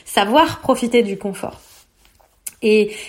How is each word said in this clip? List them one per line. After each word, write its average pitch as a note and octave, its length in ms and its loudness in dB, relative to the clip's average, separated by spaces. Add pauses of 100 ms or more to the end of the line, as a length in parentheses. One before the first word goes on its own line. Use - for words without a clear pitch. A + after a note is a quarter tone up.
savoir A3+ 540 0
profiter B3 420 2
du G3 160 -4
confort. - 420 -10 (1040)
Et G#3+ 300 2 (160)